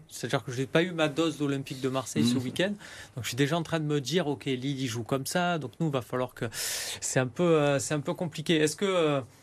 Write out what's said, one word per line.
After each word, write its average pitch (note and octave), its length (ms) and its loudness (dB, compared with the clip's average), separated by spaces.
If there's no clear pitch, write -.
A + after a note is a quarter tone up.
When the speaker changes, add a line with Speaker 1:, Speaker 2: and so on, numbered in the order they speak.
Speaker 1:
C'est-à-dire B2+ 340 -4
que C3 80 -8
je B2 80 -4
n'ai C3+ 80 0
pas E3 160 4
eu F#3 80 -2
ma D#3+ 160 2
dose D3+ 320 0
d'Olympique C#3 420 -2
de C3 80 0
Marseille C3 360 0
ce A#2+ 100 4
Speaker 2:
Mhm. B2+ 80 0
Speaker 1:
week-end. F3 300 0
Donc A#2+ 80 -8
je - 60 -4
suis A#2+ 80 -4
déjà C#3+ 200 2
en E3 60 0
train D#3+ 160 -2
de D3+ 60 -2
me D3 140 2
dire, « C#3+ 280 0
OK, C#3+ 180 -4
Lille, C3 340 -2
il C3 80 -2
joue A#2 160 -4
comme C3+ 220 0
ça. » F3 340 0
Donc C3 200 -8
nous, E3 80 2
il D3 40 0
va B2+ 120 0
falloir B2+ 320 -4
que, B2 160 -4
c'est - 680 -4
un B2+ 80 2
peu, F3 160 0
euh, D3 360 6
c'est D3+ 160 -2
un D3 60 0
peu F3 120 -2
compliqué. D#3+ 440 0
Est-ce D#3 180 4
que, G#3 100 -2
euh... D#3 360 2